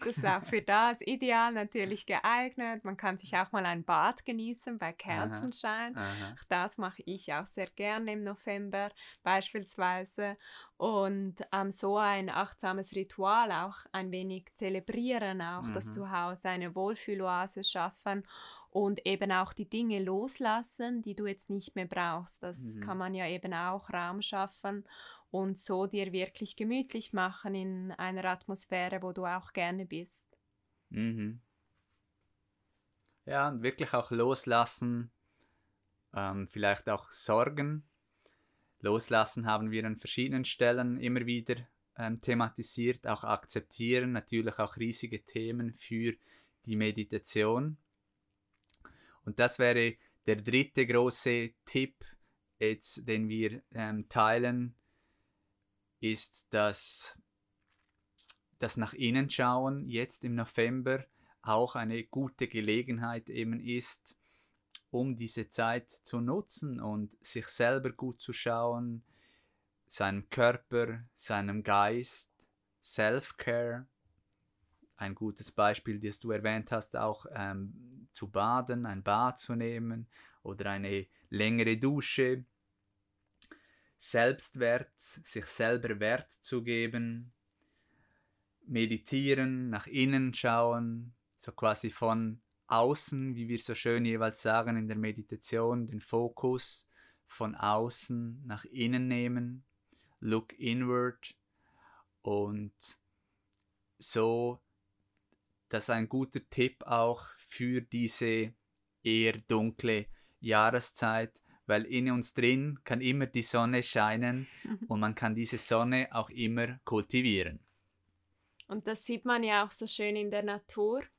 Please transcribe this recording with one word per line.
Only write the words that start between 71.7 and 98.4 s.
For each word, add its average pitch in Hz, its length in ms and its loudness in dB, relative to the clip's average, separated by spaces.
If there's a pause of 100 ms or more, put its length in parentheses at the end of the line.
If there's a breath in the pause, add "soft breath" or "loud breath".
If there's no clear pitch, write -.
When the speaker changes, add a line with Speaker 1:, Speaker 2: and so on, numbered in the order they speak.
Speaker 2:
Self-Care, 120 1040 0 (1120)
ein 98 180 -6
gutes - 380 -8
Beispiel, 107 480 2
das 104 180 -6
du 113 140 -4
erwähnt 107 400 -2
hast, 110 240 -4
auch, 110 360 -2
ähm, 101 800 -8
zu - 180 -8
baden, 120 560 0
ein 98 180 -6
Bad 113 360 2
zu - 160 -6
nehmen 117 540 -4 (340 loud breath)
oder 98 280 -6
eine 98 360 -2 (240 soft breath)
längere 113 460 4
Dusche, 127 680 2 (1500 loud breath)
Selbstwert, 120 1000 0
sich - 480 -10
selber 117 520 0
Wert 113 340 0 (100)
zu 123 200 -4
geben, 117 720 -2 (1300)
meditieren, 131 1040 0
nach 104 180 -4
innen 135 460 4
schauen, 117 800 2 (220)
so - 160 -12
quasi 110 380 2
von 113 500 0 (280)
außen, 131 640 2
wie 117 140 -6
wir 120 100 -2
so 113 160 -4
schön 117 300 2
jeweils 113 380 0
sagen 113 340 4
in 110 120 -2
der 110 80 -4
Meditation, 113 880 -2
den 110 140 -8
Fokus 120 880 -2 (380 soft breath)
von 107 280 -6
außen 117 920 -2